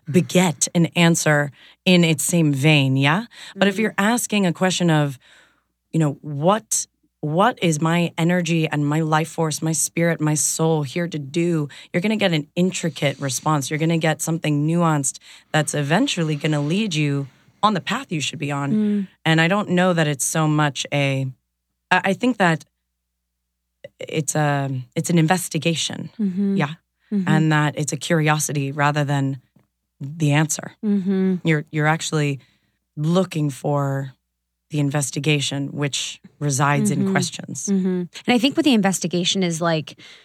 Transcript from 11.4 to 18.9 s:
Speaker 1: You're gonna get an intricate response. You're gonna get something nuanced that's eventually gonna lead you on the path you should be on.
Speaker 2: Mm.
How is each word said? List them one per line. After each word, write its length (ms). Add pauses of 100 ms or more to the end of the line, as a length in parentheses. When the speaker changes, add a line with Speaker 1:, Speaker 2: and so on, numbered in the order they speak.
Speaker 1:
You're 80
gonna 160
get 160
an 220
intricate 640
response. 500
You're 160
gonna 140
get 240
something 440
nuanced 520 (320)
that's 240
eventually 600
gonna 260
lead 340
you 320 (360)
on 120
the 40
path 320
you 80
should 200
be 120
on. 220
Speaker 2:
Mm. 340 (160)